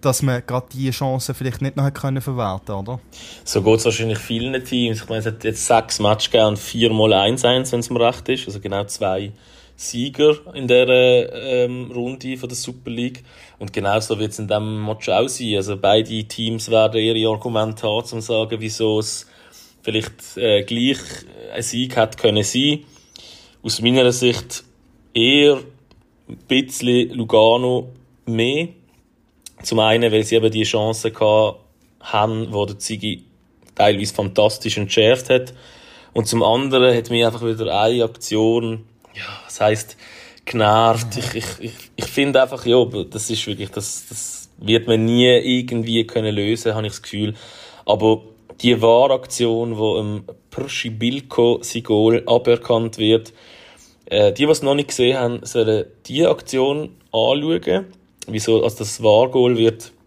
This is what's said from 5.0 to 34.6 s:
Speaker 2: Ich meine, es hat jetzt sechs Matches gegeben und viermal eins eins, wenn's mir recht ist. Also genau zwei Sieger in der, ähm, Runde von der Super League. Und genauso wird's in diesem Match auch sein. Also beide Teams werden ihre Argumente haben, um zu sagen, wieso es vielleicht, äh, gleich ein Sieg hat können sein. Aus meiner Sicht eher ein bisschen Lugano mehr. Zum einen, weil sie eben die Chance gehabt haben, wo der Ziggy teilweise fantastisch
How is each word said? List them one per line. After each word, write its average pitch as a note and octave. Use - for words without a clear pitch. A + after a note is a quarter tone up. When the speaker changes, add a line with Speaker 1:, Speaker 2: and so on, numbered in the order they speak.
Speaker 2:
Ich -
meine, A2
es G#2
hat A2
jetzt A2
sechs -
Matches G#2+
gegeben A2
und G#2
viermal A2
eins G#2
eins, B2+
wenn's A#2+
mir A#2+
recht A#2+
ist. C3
Also G#2
genau G2
zwei G2+
Sieger C#3+
in C3+
der, B2
ähm, B2
Runde B2+
von B2+
der B2
Super B2
League. A#2+
Und G2+
genauso G#2
wird's G#2+
in G#2+
diesem G#2+
Match G#2+
auch A2
sein. A2+
Also G2
beide A2
Teams A2+
werden A2
ihre A2
Argumente A2
haben, G#2+
um A#2
zu A#2
sagen, A2
wieso A2
es -
vielleicht, -
äh, G#2
gleich B2
ein A#2
Sieg B2
hat A2+
können G#2+
sein. C#3+
Aus -
meiner B2
Sicht B2
eher C#3
ein A#2
bisschen B2
Lugano A#2+
mehr. B2+
Zum A2+
einen, A2
weil A2
sie A2
eben A2+
die A2
Chance A2
gehabt G#2+
haben, A2
wo G2+
der G2+
Ziggy G#2+
teilweise G#2
fantastisch G#2